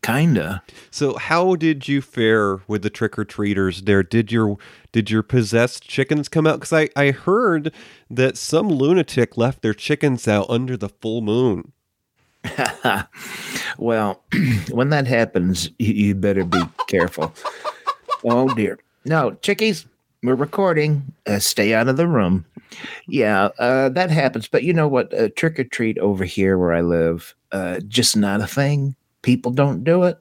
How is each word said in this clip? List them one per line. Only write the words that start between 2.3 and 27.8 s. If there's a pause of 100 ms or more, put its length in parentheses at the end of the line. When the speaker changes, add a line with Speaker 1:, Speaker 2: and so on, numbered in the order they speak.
Speaker 2:
with
the
trick-or-treaters
there?
Did
your, (320)
did
your
possessed
chickens
come
out?
'Cause
I,
I
heard (380)
that
some
lunatic
left
their
chickens
out
under
the
full
moon. (760)
Speaker 1:
<laughs> (1300)
Well,
<clears throat>
when
that
happens,
y-,
you
better
be (300)
careful. (920)
Oh,
dear. (240)
No, (100)
chickies, (360)
we're
recording. (220)
Uh,
stay
out
of
the
room. (640)
Yeah,
uh,
that
happens.
But
you
know
what?
Uh,
trick
or
treat
over
here
where
I
live, (180)
uh,